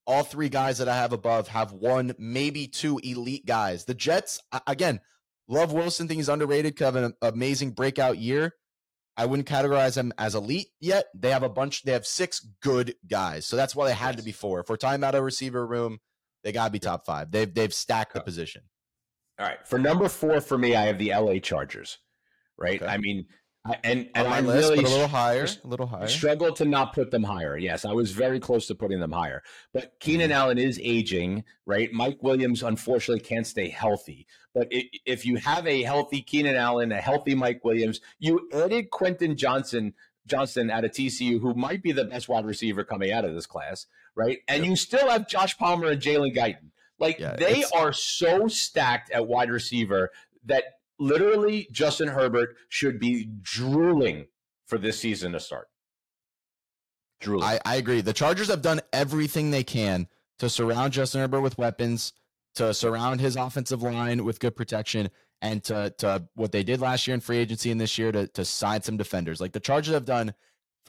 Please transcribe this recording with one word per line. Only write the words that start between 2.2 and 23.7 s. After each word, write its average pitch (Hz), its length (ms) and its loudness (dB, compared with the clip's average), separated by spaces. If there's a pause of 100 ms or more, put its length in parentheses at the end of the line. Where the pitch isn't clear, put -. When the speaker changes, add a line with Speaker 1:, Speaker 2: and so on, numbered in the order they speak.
Speaker 1:
two 143 360 -2
elite 127 420 -6
guys. 104 380 0
The 127 100 -6
Jets, 160 460 0 (140)
a-, - 120 -6
again, 139 360 0 (480)
love 151 240 2
Wilson, 170 340 -2
think 156 120 -4
he's 143 100 0
underrated, 147 480 0
could 156 80 0
have 131 100 2
an 120 260 0
amazing 131 500 0
breakout 131 460 0
year. 139 380 0 (640)
I 117 80 2
wouldn't 135 240 0
categorize 135 460 4
them 127 220 -2
as 107 180 -2
elite 117 320 -2 (120)
yet. 185 340 2
They 120 180 0
have 131 120 2
a 131 60 0
bunch, 131 340 -4
they 135 80 -2
have 120 140 0
six - 340 -2 (220)
good 123 340 0 (100)
guys. 90 400 -2
So 117 120 -2
that's 135 180 0
why 139 120 2
they 127 60 2
had 123 180 -2
to 120 80 -6
Speaker 2:
Yes. 110 60 -12
Speaker 1:
be 113 60 -8
four. 92 300 -4
If - 80 -10
we're 113 80 0
talking 139 240 0
about 135 140 2
a 139 60 4
receiver 131 460 -4
room, 117 320 -4 (440)
they 104 100 -4
gotta 113 180 0
be 104 60 -4
Speaker 2:
Yeah. 95 140 -4
Speaker 1:
top 87 140 -6
five. 76 260 -6
They've, 107 220 0
they've 107 200 0
stacked - 400 -2
the 120 60 -6
Speaker 2:
Okay. - 60 -12
Speaker 1:
position. 85 360 -10 (760)
Speaker 2:
All 101 100 -4
right. - 200 -8
For 127 120 0
number 165 280 2
four 156 320 2
for 139 180 -2
me, 120 200 4
I 107 60 4
have 107 140 0
the 104 140 0
L 107 180 2
A 95 120 0
Chargers, 69 560 -6 (600)
right? 90 240 -4
Speaker 1:
Okay. 87 80 -6
Speaker 2:
I 101 100 -2
mean, 101 260 -6 (420)
I, 117 160 -6